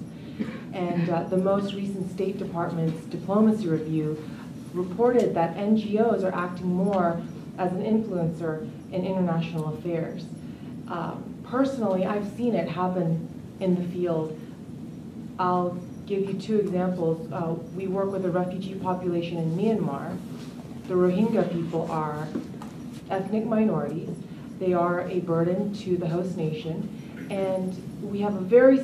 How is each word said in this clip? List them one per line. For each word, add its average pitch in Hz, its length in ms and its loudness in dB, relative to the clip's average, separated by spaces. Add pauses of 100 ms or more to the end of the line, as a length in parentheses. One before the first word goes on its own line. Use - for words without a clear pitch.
(720)
And, 175 360 0
uh, 170 160 2
the 190 120 0
most 196 380 2
recent 190 360 -4
State - 280 -2
Department's 170 680 -2
diplomacy 208 640 4
review 156 500 0 (540)
reported 202 600 2
that 170 220 2
N 208 200 4
G 214 240 2
Os 208 240 4
are 185 100 0
acting 180 400 -2
more 180 460 2 (360)
as 185 140 0
an 196 140 -2
influencer 165 840 0 (220)
in 180 140 -2
international 165 680 0
affairs. - 500 -4 (640)
Um, - 340 -6 (220)
personally, 226 600 2
I've 208 220 0 (100)
seen 233 200 2
it - 120 0
happen 175 600 0 (320)
in 180 160 4
the 180 160 -2
field. 165 440 0 (1000)
I'll 180 400 2 (280)
give 196 220 0
you 196 60 -2
two 214 240 2
examples. 175 760 2
Uh, 165 220 -2 (220)
we 190 100 -4
work 190 240 2
with 190 140 0
a 175 60 2
refugee 180 440 0
population 170 640 0
in 160 180 0
Myanmar. 180 600 0 (720)
The 185 60 0
Rohingya 180 580 4
people 165 400 -2
are 156 340 -2 (840)
ethnic 190 380 0
minorities. 165 680 0 (420)
They 185 140 2
are 175 300 4
a 180 180 -2
burden 175 540 2
to 180 220 0
the 175 120 -2
host 175 280 0
nation, 165 520 -2 (420)
and 190 440 0 (280)
we 202 180 -2
have 208 140 2
a 185 60 -2
very 254 420 10